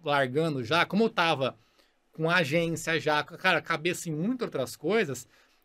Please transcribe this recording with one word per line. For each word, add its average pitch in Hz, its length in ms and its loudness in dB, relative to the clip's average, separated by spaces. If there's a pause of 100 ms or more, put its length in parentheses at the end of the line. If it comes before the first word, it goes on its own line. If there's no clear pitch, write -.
largando 143 600 0
já, 160 240 2
como 196 160 2
eu 220 60 4
tava 147 460 0 (580)
com 160 160 -2
a 175 80 2
agência 165 600 0
já, 147 240 2
cara, 170 380 0
cabeça 165 480 -4
em - 40 -4
muitas 202 340 -4
outras 131 280 -4
coisas, 165 520 -2 (380)